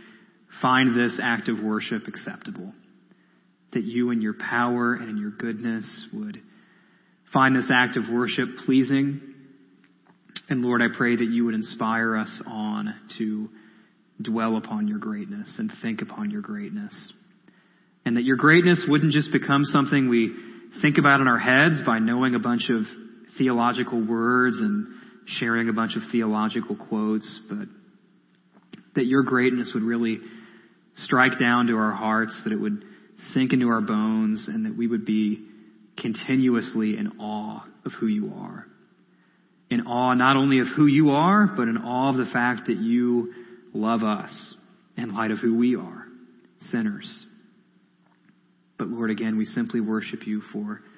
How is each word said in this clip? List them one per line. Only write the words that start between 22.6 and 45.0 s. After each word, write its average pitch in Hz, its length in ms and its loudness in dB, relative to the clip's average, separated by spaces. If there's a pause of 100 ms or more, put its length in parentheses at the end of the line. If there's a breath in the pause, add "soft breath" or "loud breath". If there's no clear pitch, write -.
of 113 160 2 (520)
theological 123 640 0
words 117 580 2
and 104 300 -2 (380 loud breath)
sharing 117 420 -2
a 113 40 0
bunch 113 220 -2
of 110 160 -4
theological 107 640 0
quotes, 107 640 -4 (100)
but 104 200 -10 (1300)
that 135 100 0
your 131 180 4
greatness 123 500 0
would 110 120 -2
really 117 340 0 (800 loud breath)
strike 127 420 2
down 120 300 4
to 117 80 2
our 107 160 2
hearts, 110 400 0 (100)
that 107 100 -2
it 104 80 -2
would 104 220 -4 (520 loud breath)
sink 131 180 2
into 127 160 4
our 113 140 2
bones, 107 640 0
and 110 180 -4
that 107 80 -6
we 117 140 -2
would 110 160 -2
be 107 420 0 (500 loud breath)
continuously 113 1000 0
in 104 240 -8
awe 107 420 -8 (220)
of 117 80 -8
who - 140 -4
you 104 280 -2
are. - 320 -16 (1040 soft breath)
In 117 160 -2
awe 123 280 2
not 127 220 6
only 135 220 4
of 123 80 4
who 147 200 4
you 147 240 6
are, 185 360 6
but 131 220 0
in 113 80 0
awe 123 340 -2
of 131 60 0
the 127 160 -2
fact 120 340 -2
that 110 120 0
you 120 560 0 (400 loud breath)
love 110 280 0
us - 540 -6 (400)
in 113 180 -6